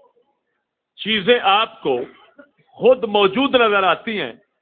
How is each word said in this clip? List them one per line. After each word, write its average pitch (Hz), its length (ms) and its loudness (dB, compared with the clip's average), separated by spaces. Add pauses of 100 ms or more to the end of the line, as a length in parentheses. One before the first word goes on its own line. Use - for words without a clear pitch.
(960)
چیزیں 220 460 0
آپ 220 400 0
کو - 160 -2 (760)
خود 247 320 2
موجود 208 500 0
نظر 214 280 2
آتی 185 380 -2
ہیں، 120 120 -8 (300)